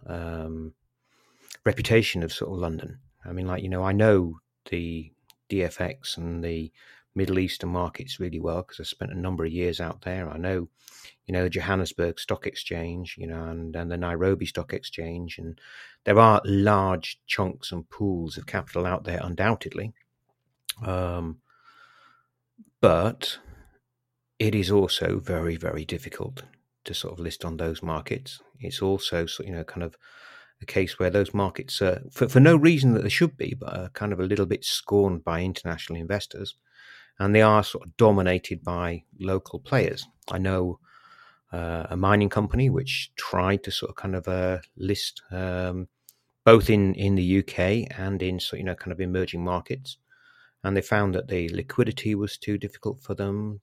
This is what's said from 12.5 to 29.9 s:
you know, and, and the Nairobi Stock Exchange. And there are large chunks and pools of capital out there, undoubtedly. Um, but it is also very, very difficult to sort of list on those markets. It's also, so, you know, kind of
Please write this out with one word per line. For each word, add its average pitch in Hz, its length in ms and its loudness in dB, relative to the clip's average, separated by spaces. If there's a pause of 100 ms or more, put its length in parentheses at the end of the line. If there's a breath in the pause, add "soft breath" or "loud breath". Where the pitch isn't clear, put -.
you 82 100 -10
know, 82 180 -8
and, 82 300 -8
and 85 160 -6
the 87 60 -4
Nairobi 87 500 0
Stock - 260 -8
Exchange. 85 640 -10
And 82 240 -12 (420 loud breath)
there 104 160 6
are 110 240 10
large 98 840 2
chunks - 440 -4
and 85 180 -8
pools 90 480 -4
of - 100 -12
capital 90 400 -4
out 90 160 0
there, 87 200 -4
undoubtedly. 98 720 -2 (880)
Um, 87 540 -4 (1400 soft breath)
but 98 560 2 (1040 soft breath)
it 107 160 2
is 95 160 2
also 95 480 4
very, 82 380 -2
very 78 280 -6
difficult - 580 -10 (420)
to - 80 -8
sort - 200 -8
of 87 60 -12
list 85 240 -8
on 82 140 -6
those 82 260 -4
markets. - 560 -6 (200)
It's - 220 -10
also, 95 440 0
so, - 180 -8
you 95 80 -10
know, 82 120 -6
kind - 200 -8
of 82 140 -8 (640 loud breath)